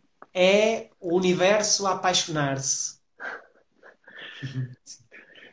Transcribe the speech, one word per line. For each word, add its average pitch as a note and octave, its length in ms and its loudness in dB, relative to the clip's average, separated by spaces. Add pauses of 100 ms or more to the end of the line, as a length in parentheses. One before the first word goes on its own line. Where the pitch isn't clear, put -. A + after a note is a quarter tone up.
(340)
é G#3 560 2 (100)
o F3 160 -2
universo F#3 720 2
a F#3 60 0
apaixonar-se. D#3 1040 -2 (1400)
<laughs> C3 580 -12 (540)